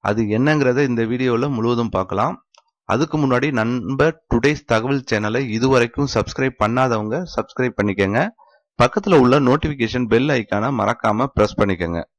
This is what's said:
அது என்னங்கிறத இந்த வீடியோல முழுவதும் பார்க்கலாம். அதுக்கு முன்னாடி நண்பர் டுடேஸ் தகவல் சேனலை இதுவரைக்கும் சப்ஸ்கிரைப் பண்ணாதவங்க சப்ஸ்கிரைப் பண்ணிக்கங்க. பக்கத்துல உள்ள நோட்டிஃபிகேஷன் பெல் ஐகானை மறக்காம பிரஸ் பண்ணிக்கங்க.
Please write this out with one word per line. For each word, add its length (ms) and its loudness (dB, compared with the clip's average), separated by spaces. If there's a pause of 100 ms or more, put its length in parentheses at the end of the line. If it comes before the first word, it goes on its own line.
அது 240 0
என்னங்கிறத 540 2
இந்த 220 0
வீடியோல 440 -2
முழுவதும் 420 0
பார்க்கலாம். 440 -2 (540)
அதுக்கு 300 0
முன்னாடி 340 2
நண்பர் 600 0 (140)
டுடேஸ் 380 0
தகவல் 400 0
சேனலை 460 -2
இதுவரைக்கும் 600 0
சப்ஸ்கிரைப் 500 -2
பண்ணாதவங்க 680 0
சப்ஸ்கிரைப் 500 -4
பண்ணிக்கங்க. 420 0 (580)
பக்கத்துல 420 4
உள்ள 200 6
நோட்டிஃபிகேஷன் 680 0
பெல் 240 2
ஐகானை 400 -2
மறக்காம 560 0
பிரஸ் 300 0
பண்ணிக்கங்க. 440 -2 (160)